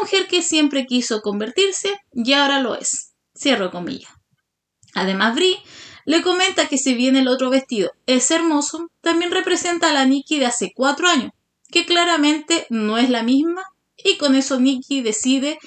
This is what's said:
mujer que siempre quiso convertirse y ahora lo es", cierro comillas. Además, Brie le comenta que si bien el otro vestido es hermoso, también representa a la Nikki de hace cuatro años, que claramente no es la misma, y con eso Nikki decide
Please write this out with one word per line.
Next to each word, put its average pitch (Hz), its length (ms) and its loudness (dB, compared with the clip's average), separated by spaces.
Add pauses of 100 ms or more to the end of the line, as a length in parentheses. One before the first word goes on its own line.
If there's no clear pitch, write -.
mujer 392 280 -2
que 349 140 -2
siempre 294 440 0
quiso 240 340 -2
convertirse 247 720 -2 (200)
y 240 200 -2
ahora 277 280 2
lo 240 140 -4
es", - 380 -8 (240)
cierro 208 340 -2
comillas. 175 400 -10 (840)
Además, 190 400 0
Brie 370 280 0 (420)
le 330 180 2
comenta 359 460 0
que 277 100 -2
si 269 160 0
bien 254 220 2
el 262 120 4
otro 262 220 0
vestido 254 420 0 (140)
es 254 240 2
hermoso, 320 600 0 (100)
también 339 300 0
representa 349 600 0
a - 20 2
la 277 120 2
Nikki 277 340 0
de 254 80 2
hace 226 280 -4
cuatro 285 340 0
años, 302 240 0 (380)
que 339 140 0
claramente 330 880 2
no 220 280 -2
es 247 120 2
la 233 120 0
misma, 311 400 0 (340)
y - 200 0
con 277 180 2
eso 269 240 0
Nikki 262 440 0
decide 262 640 -2